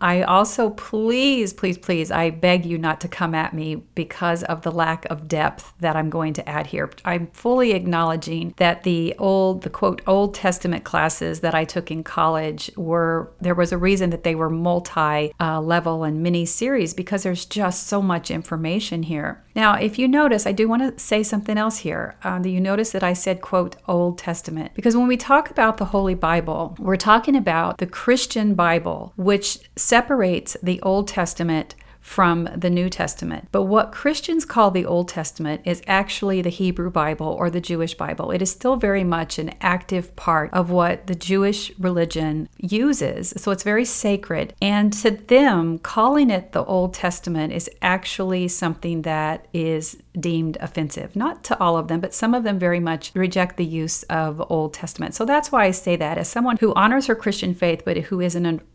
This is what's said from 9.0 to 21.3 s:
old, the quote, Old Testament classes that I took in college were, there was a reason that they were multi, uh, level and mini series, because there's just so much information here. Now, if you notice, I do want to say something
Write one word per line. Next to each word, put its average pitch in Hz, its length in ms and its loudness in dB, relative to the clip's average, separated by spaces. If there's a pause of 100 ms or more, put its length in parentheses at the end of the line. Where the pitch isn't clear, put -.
old, 190 420 2
the - 80 -6
quote, 185 360 -2
Old 202 280 2
Testament 180 500 -2
classes 160 580 -2
that 165 140 0
I 160 80 2
took 170 280 -6
in 160 120 -6
college 160 720 -2
were, 165 640 0
there 175 160 0
was 175 160 2
a 180 60 -2
reason 185 320 2
that 165 140 -4
they 165 120 2
were 160 140 0
multi, 165 920 0
uh, 160 220 0
level 165 420 0
and 156 180 0
mini 170 240 2
series, 226 480 0
because 190 300 -4
there's 180 220 -2
just 185 420 -2
so 202 140 0
much 175 280 0
information 165 720 -4
here. 156 420 -6 (100)
Now, 214 200 4
if 214 240 -2
you 262 80 2
notice, 262 380 4
I 202 80 0
do 220 140 2
want 233 140 2
to 262 200 -4
say 214 220 2
something 214 340 -2